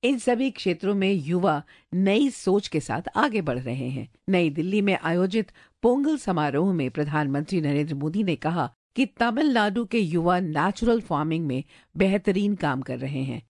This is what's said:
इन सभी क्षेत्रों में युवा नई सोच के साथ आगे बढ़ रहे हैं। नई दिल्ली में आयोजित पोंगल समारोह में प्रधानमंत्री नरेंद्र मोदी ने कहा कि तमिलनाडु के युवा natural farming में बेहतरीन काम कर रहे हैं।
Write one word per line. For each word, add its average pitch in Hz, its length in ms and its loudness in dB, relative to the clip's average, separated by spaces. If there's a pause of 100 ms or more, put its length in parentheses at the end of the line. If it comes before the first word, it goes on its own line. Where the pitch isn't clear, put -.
इन 254 160 2
सभी 247 320 0
क्षेत्रों 190 440 -2
में 196 180 2
युवा 165 500 0 (300)
नई 196 380 4
सोच 202 380 0
के 156 120 -2
साथ 127 360 -6
आगे 220 240 0
बढ़ 143 180 -2
रहे 127 300 -6
हैं। 131 200 -8 (200)
नई 175 220 2
दिल्ली 175 320 0
में 196 160 2
आयोजित 185 520 0 (320)
पोंगल 277 340 2
समारोह 165 560 0
में 147 180 0
प्रधानमंत्री 151 720 -2
नरेंद्र 147 340 0
मोदी 156 300 -2
ने 175 120 0
कहा 151 320 -2 (280)
कि 269 100 2 (120)
तमिलनाडु 233 680 2
के 233 140 -2
युवा 170 420 2
natural 196 600 0
farming 160 460 -2
में 131 160 -2 (320)
बेहतरीन 196 600 2
काम 139 280 -2
कर 127 160 -8
रहे 135 240 -4
हैं। 131 280 -6